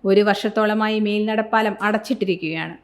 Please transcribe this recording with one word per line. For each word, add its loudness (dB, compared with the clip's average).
ഒരു 6
വർഷത്തോളമായി 0
മേൽനടപ്പാലം 0
അടച്ചിട്ടിരിക്കുകയാണ്. -2